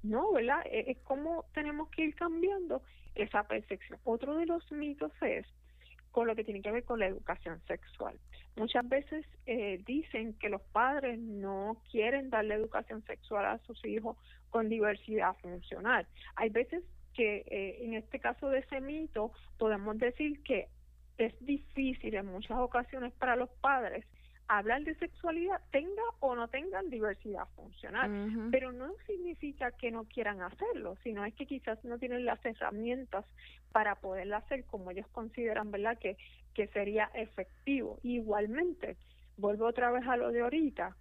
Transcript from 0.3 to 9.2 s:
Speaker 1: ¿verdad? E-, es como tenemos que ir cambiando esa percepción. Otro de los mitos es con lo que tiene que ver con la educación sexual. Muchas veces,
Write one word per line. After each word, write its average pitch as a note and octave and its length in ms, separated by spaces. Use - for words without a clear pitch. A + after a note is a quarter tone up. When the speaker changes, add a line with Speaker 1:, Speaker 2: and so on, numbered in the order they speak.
Speaker 1:
¿verdad? A#3 340
E-, A3 260
es B3 80
como D#4 460
tenemos D4 340
que - 160
ir D#4 100
cambiando E4+ 680
esa G#3 280
percepción. - 600
Otro C4 340
de E4+ 80
los E4+ 260
mitos D4 400
es - 240
con A#3 160
lo A3+ 80
que A3 80
tiene G#3 180
que G#3 100
ver A#3+ 120
con A#3 160
la F#3+ 80
educación F3 600
sexual. - 520
Muchas A#3+ 320
veces, C#4+ 380